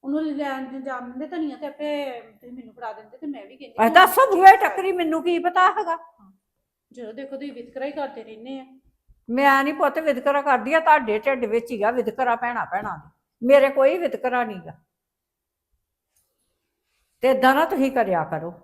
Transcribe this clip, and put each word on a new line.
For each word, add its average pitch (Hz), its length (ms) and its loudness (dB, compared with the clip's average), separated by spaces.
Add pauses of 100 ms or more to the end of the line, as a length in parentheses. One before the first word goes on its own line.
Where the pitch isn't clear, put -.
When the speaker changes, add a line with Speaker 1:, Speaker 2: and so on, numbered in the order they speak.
Speaker 1:
ਉਹਨੂੰ 294 180 -4
ਲੈਣ 269 500 -6
ਦੇ 269 80 -12
ਜਾਣ 262 220 -10
ਦਿੰਦੇ 254 240 -12
ਧਨੀਆ 311 300 -8
ਤੇ 294 100 -12
ਆਪੇ 285 540 -8
ਤੁਸੀਂ 226 320 -20
ਮੈਨੂੰ 233 220 -20
ਫੜਾ 240 180 -12
ਦਿੰਦੇ 220 240 -20
ਤੇ 311 100 -14
ਮੈਂ 240 200 -12
ਵੀ 262 100 -20
ਕਹਿੰਦੀ - 220 -20
Speaker 2:
ਇਹ - 40 4
Speaker 1:
ਹਾਂ, 233 80 4
Speaker 2:
ਦੱਸ, 370 200 8
Speaker 1:
ਚੇਚਾ 523 200 2
Speaker 2:
ਬੂਹੇ 381 260 10
Speaker 1:
ਫੜਾ 392 120 0
Speaker 2:
ਟੱਕਰੀ 381 240 -2
ਮੈਨੂੰ 330 300 -2
ਕੀ 339 160 -2
ਪਤਾ 359 320 2
ਹੈਗਾ? 339 280 -6 (960)
Speaker 1:
ਜਦੋਂ 226 220 -16
ਦੇਖੋ 269 220 -12
ਤੁਸੀਂ 277 160 -12
ਵਿਤਕਰਾ 262 340 -12
ਹੀ 294 40 -6
ਕਰਦੇ 277 340 -10
ਰਹਿੰਦੇ 233 360 -14
ਆ। 262 60 -20 (640)
Speaker 2:
ਮੈਂ 269 340 2
ਨਹੀਂ 302 100 -2
ਪੁੱਤ 302 240 0
ਵਿਤਕਰਾ 285 440 -2
ਕਰਦੀ 262 300 0
ਆ, 320 80 2
ਤੁਹਾਡੇ 254 380 2
ਢਿੱਡ 254 260 -2
ਵਿੱਚ 233 280 -4
ਹੀ 208 100 -4
ਆ 214 80 2
ਵਿਤਕਰਾ 240 460 -2
ਭੈਣਾਂ 240 300 -6
ਭੈਣਾਂ 190 320 -8
ਦੀ, - 120 -20 (360)
ਮੇਰੇ 269 220 6
ਕੋਈ 277 300 2
ਵਿਤਕਰਾ 247 460 -4
ਨਹੀਂ 202 220 -10
ਗਾ। 160 60 -16 (2500)
ਤੇ 254 80 2
ਏਦਾਂ 262 260 4
ਨਾ 302 100 4
ਤੁਸੀਂ 269 280 -2
ਕਰਿਆ 190 320 0
ਕਰੋ। 160 260 -8 (140)